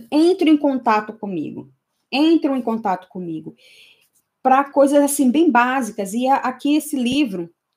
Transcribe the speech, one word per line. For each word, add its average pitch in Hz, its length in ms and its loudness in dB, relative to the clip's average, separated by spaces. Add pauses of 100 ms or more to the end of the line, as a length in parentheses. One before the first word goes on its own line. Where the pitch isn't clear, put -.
(120)
entram 339 380 2
em 302 80 6
contato 233 560 0
comigo, 147 580 -10 (400)
entram 302 460 2
em 247 40 -4
contato 220 460 -4
comigo, 160 480 -12 (880)
pra 262 220 2
coisas, 285 360 4
assim, 277 300 2
bem 320 180 2
básicas, 240 640 0
e 247 140 -2
a-, 269 80 4
aqui 254 400 -2
esse 302 220 -4
livro 233 520 -2 (280)